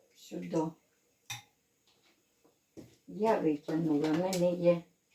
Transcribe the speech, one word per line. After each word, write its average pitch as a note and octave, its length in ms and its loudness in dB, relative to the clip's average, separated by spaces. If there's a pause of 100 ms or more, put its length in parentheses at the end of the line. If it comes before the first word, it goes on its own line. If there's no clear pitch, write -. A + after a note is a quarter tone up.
(140)
сюди. F3 480 -6 (2500)
Я G#3 320 0
витягнула, D#3 760 0
в D#3+ 60 2
мене F3+ 340 2
є F3 300 2 (320)